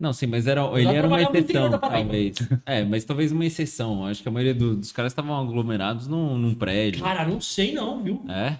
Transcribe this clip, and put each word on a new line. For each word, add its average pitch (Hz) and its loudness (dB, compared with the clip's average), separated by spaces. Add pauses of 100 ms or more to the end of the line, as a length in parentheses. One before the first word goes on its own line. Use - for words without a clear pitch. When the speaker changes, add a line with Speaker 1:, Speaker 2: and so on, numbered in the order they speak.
Speaker 1:
Não, 160 0
sim, 123 -2
mas 117 0
era, 139 2
Speaker 2:
O 135 0 (100)
Speaker 1:
ele 123 6
Speaker 2:
Deodato 139 6
Speaker 1:
era 151 4
uma 175 4
Speaker 2:
trabalhava 175 4
no 175 6
interior 151 2
Speaker 1:
exceção, 123 4
Speaker 2:
da - 2
Paraíba. 113 0
Speaker 1:
talvez. 101 0 (280)
É, 120 0
mas 110 0
talvez 151 0
uma 165 0
exceção. 117 -2
Acho 104 -4
que - -4
a 117 -2
maioria 127 2
do, 120 2
dos 101 -6
caras 120 -4
estavam 147 -4
aglomerados 117 -2
num, 151 0
num 117 2
prédio. 104 0
Speaker 2:
Cara, 180 0
não 196 -2
sei 220 -2
não, 254 -4
viu? 196 -4
Speaker 1:
É? 101 -4